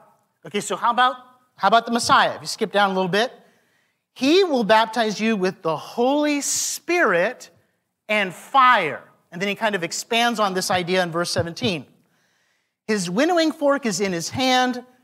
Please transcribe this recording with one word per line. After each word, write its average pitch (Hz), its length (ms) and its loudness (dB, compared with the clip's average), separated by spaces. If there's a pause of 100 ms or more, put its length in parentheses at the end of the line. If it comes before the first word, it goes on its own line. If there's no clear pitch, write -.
(480)
Okay, 202 120 -4
so 196 160 -6
how 208 140 -2
about, 247 260 2 (400)
how 190 120 0
about 226 180 4
the 240 60 -6
Messiah? 233 440 4
If - 60 -14
you 156 60 -14
skip - 240 -6
down 202 180 2
a 190 40 -4
little 185 140 0
bit, 208 240 0 (840)
"He 320 300 2
will 277 200 0
baptize 220 560 2
you 226 160 0
with 185 260 -4
the 160 160 -4
Holy 285 640 -2
Spirit 247 1120 -2 (560)
and 202 260 -2
fire." 208 680 2 (280)
And 180 100 -8
then 202 80 -2
he 196 60 -4
kind 214 200 -2
of 170 80 -2
expands 233 560 -2
on 196 140 0
this 180 160 -2
idea 185 320 0
in 175 100 -2
verse 170 200 -2
seventeen. 170 560 -4 (1000)
"His 202 240 -2
winnowing 320 420 0
fork 277 360 -2
is 185 120 -4
in 196 120 -2
his 170 180 -6
hand 254 560 0 (180)